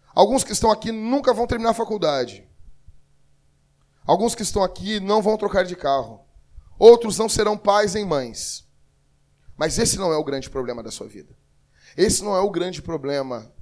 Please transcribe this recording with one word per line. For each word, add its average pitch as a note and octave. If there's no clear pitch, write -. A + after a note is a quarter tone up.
Alguns G#3
que -
estão A3
aqui G#3+
nunca A#3+
vão A#3
terminar A3+
a A3
faculdade. F3+
Alguns F#3+
que -
estão -
aqui F#3+
não G3+
vão G#3+
trocar G3
de F3
carro. C3
Outros A3+
não A3
serão G#3
pais G#3
nem G#3
mães. C#3
Mas D#3
esse A3
não F#3
é D#3
o D3+
grande C#3
problema A#2+
da A2
sua -
vida. G2
Esse F#3+
não G3+
é F#3
o G3+
grande F3
problema C3+